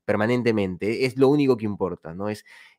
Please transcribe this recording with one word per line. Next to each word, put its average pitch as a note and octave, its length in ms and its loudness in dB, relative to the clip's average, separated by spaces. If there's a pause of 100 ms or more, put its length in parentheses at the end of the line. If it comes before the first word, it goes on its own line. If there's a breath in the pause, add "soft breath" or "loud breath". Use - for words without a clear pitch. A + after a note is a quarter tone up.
permanentemente, G#2+ 1000 0
es C3 120 -4
lo C3+ 100 6
único C#3 300 4
que A2 80 -6
importa, F2 480 -6
¿no? G2 160 -6
Es, G#2 160 -8 (340 loud breath)